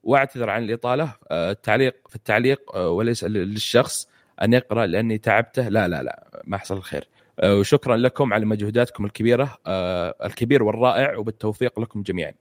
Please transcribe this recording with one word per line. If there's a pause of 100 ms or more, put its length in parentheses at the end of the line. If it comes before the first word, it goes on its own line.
واعتذر
عن
الإطالة، (160)
آه،
التعليق (140)
في
التعليق،
آه،
وليس
ل-،
للشخص (340)
أن
يقرأ
لأني
تعبته.
لا،
لا،
لا،
ما
حصل
خير. (320)
آه،
وشكرًا
لكم
على
مجهوداتكم
الكبيرة، (100)
آه، (100)
الكبير
والرائع،
وبالتوفيق
لكم
جميعًا.